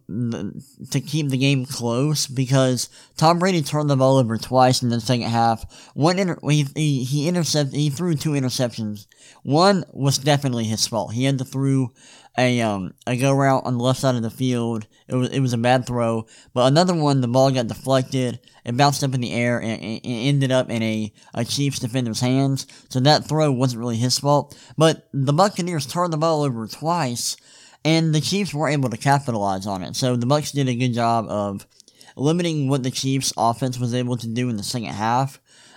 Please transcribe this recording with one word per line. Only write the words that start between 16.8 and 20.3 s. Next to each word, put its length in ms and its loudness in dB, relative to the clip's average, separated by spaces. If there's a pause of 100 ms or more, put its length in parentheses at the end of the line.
one, 260 2
the 60 0
ball 240 4
got 160 -2
deflected. 720 -2 (260)
It 120 -4
bounced 260 2
up 100 -2
in 80 -2
the 120 -4
air 260 0
and, 240 -6
and, 200 -8
and 240 -4
ended 240 2